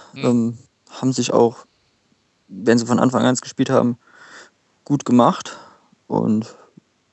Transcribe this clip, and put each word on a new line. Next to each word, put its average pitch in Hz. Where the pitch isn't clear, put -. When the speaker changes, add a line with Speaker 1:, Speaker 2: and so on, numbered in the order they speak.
Speaker 1:
Mhm. 135
Speaker 2:
Ähm, 117
haben 131
sich 123
auch, 117
wenn 110
sie 120
von 120
Anfang 123
an 127
gespielt -
haben, 120
gut 143
gemacht. 123
Und -